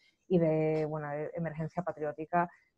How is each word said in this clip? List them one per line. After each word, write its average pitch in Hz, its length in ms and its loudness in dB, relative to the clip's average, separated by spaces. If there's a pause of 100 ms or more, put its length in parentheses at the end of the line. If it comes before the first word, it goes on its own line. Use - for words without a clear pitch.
(260)
y 180 120 4
de, 156 480 2
bueno, 151 240 -6
de 147 240 -6
emergencia 160 480 -4
patriótica 160 640 -2 (300)